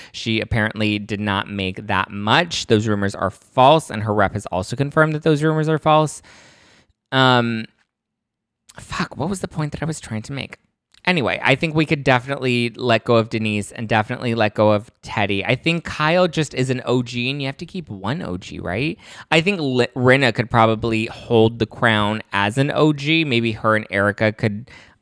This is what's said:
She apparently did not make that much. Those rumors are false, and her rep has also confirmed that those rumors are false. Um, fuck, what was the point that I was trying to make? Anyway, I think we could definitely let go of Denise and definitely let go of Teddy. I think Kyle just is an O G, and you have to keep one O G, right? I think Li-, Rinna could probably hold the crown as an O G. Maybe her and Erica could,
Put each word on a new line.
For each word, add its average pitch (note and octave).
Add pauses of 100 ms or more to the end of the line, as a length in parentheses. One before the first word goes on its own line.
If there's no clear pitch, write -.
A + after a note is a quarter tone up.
(120)
She A2
apparently G#2+
did G#2
not G#2
make G2
that G2
much. B2+
Those A2
rumors G2+
are -
false, C#3+
and G#2+
her G#2+
rep G2+
has G2+
also F#2
confirmed D3
that D3+
those D3+
rumors D#3
are D#3
false. D#3 (880)
Um, A#2+ (1160)
fuck, -
what D3+
was F#3+
the F#3
point D3+
that -
I -
was D#3+
trying A2
to C3+
make? - (480)
Anyway, C#3+
I C3+
think D#3
we D#3
could D3
definitely B2+
let A#2
go A#2+
of A2
Denise G#2+
and A2+
definitely A#2
let G#2+
go G#2+
of G#2 (120)
Teddy. G2+
I G#2
think D#3+
Kyle E3+
just -
is B2+
an B2
O B2
G, A#2+
and C#3+
you C#3
have C3+
to F3
keep F3
one G#2+
O F2+
G, -
right? G2 (320)
I D#3+
think F#3+
Li-, B2+ (100)
Rinna B2+
could A#2
probably A2+
hold A2+
the A2
crown G#2+ (100)
as G2+
an C#3
O D3+
G. D3+
Maybe A#2
her A2
and A2
Erica G2+
could, G#2+ (300)